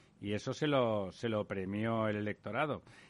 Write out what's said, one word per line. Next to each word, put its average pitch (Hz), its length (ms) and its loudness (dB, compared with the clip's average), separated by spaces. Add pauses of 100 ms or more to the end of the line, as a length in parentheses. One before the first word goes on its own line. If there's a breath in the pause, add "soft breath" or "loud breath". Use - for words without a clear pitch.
(220 soft breath)
y 101 120 -2
eso 107 200 -2
se 151 120 -2
lo, 113 460 4
se - 180 -4
lo 107 160 2
premió 107 600 0
el 104 80 2
electorado. 104 680 -2 (280 loud breath)